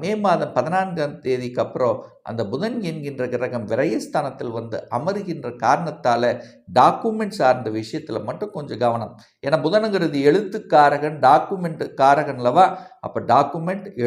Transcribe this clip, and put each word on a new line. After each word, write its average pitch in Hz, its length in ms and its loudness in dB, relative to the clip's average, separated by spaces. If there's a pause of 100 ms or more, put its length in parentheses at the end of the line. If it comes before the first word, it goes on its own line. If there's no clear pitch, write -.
மே 180 100 -4 (140)
மாதம் 165 320 0
பதினான்காம் 160 680 -2
தேதிக்கு 123 380 -2
அப்புறம் 120 340 -2 (320)
அந்த 113 120 -6 (120)
புதன் 220 240 -4 (120)
என்கின்ற 143 340 -8 (100)
கிரகம் 120 380 -4
விரயஸ்தானத்தில் 143 880 -4
வந்து 113 180 -8 (200)
அமருகின்ற 165 520 -6 (160)
காரணத்தால 123 680 2 (460)
டாக்குமெண்ட் 214 600 2
சார்ந்த 127 280 2 (120)
விஷயத்துல 113 480 -8
மட்டும் 202 280 -10
கொஞ்சம் 123 280 -6
கவனம். 117 280 -2 (320)
ஏன்னா 151 220 2
புதனுங்கிறது 185 520 0 (120)
எழுத்துக்காரகன், 151 960 2
டாக்குமெண்ட் 160 580 2 (160)
காரகன்லவா? 139 680 4 (400)
அப்ப 98 160 -6 (120)
டாக்குமெண்ட், 175 520 0 (200)